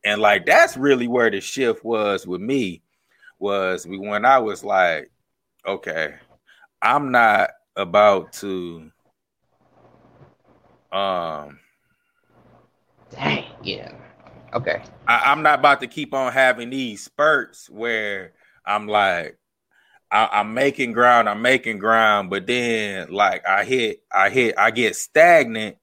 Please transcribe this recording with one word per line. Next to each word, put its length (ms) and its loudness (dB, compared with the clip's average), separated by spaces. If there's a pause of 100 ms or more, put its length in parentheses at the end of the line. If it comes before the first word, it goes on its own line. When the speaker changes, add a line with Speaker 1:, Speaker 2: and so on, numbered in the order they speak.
Speaker 1:
And, 180 0
like, 240 4
that's 300 4
really 320 2
where 220 2
the 100 -6
shift 440 -4
was 420 -2
with 140 -8
me, 420 -4 (560)
was 480 -4
we, 120 -10
when 260 -4
I 140 6
was 260 -4
like, 460 0 (560)
"Okay, 480 -8 (680)
I'm 320 0
not 380 4 (260)
about 580 2
to, 560 -10 (2000)
um," 680 -6 (1500)
Speaker 2:
Dang, 340 -6 (180)
yeah. 300 -12 (600)
Okay. 280 -4 (240)
Speaker 1:
I, 260 2
I'm 100 -2
not 160 4
about 220 4
to 60 -10
keep 280 -10
on 180 -2
having 380 0
these 340 -8
spurts 640 -2
where 640 -6 (320)
I'm 220 -4
like, 520 -2 (720)
I, 220 2
I'm 220 -2
making 380 -2
ground, 360 4
I'm 140 -4
making 360 -2
ground, 520 2
but 160 -4
then, 640 -4
like, 360 -2
I 180 0
hit, 460 -4
I 200 2
hit, 260 0
I 140 2
get 260 -2
stagnant 880 2